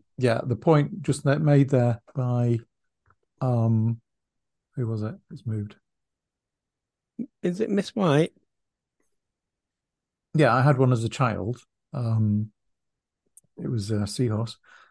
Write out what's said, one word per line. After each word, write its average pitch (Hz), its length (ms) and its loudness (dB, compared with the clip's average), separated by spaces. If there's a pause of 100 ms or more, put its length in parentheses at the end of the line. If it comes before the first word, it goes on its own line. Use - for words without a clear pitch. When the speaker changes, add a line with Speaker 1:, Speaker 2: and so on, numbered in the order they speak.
(180)
Speaker 1:
yeah, 120 280 0
the 120 100 -2
point 151 460 2
just 143 220 -4
that 147 180 0
made 143 280 4
there 120 320 2 (140)
by, 120 440 0 (840)
um, 113 580 0 (760)
who 123 120 -4
was 110 140 -6
it? 110 140 -8 (160)
It's - 140 -16
moved. 104 300 -8 (1700)
Speaker 2:
Is 180 180 -4
it - 100 -2
Miss 196 260 -4
White? 165 380 2 (2000)
Speaker 1:
Yeah, 139 180 4
I 127 80 2
had 135 160 4
one 127 140 4
as 113 120 0
a 113 60 -2
child. 110 500 -4 (340)
Um, 110 580 0 (1120)
it - 60 -8
was 110 240 -4
a 104 160 -2
seahorse. 113 500 -4 (340)